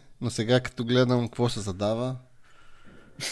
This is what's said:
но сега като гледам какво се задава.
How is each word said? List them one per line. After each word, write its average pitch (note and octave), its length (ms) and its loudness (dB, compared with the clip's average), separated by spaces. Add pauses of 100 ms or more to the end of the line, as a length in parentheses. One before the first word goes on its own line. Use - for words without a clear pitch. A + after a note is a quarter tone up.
(220)
но B2 80 -2
сега A#2+ 300 2
като B2 260 -6
гледам B2 420 4
какво A#2+ 220 0
се A#2 100 -4
задава. G#2+ 560 -2 (1160)